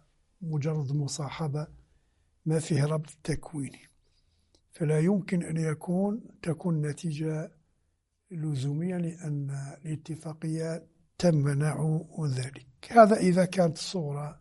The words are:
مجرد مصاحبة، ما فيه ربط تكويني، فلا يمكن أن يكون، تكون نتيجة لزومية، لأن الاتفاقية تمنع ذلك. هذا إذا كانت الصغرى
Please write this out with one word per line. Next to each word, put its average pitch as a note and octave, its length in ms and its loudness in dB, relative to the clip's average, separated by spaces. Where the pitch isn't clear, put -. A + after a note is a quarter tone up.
مجرد D#3 500 -2
مصاحبة، D3 760 -4
ما D#3+ 140 2
فيه D3+ 260 2
ربط D#3 240 -2
تكويني، - 680 -8
فلا D#3 280 0
يمكن F3+ 440 2
أن D#3+ 140 -4
يكون، F3+ 640 -2
تكون D#3+ 400 -2
نتيجة D#3 680 -4
لزومية، D3+ 640 -4
لأن D#3+ 520 -4
الاتفاقية D#3+ 1000 -6
تمنع D3+ 840 2
ذلك. B2+ 420 -6
هذا A3 260 10
إذا F3+ 300 4
كانت F3 320 2
الصغرى D3 640 -6